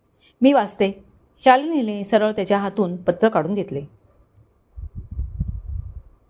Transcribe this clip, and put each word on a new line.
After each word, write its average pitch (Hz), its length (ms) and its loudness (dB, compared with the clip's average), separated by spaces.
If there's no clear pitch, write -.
मी 269 120 8
वाचते." 202 500 0
शालिनीने 262 600 2
सरळ 214 280 2
त्याच्या 202 260 0
हातून 196 380 -2
पत्र 175 340 0
काढून 175 240 0
घेतले. 147 320 -6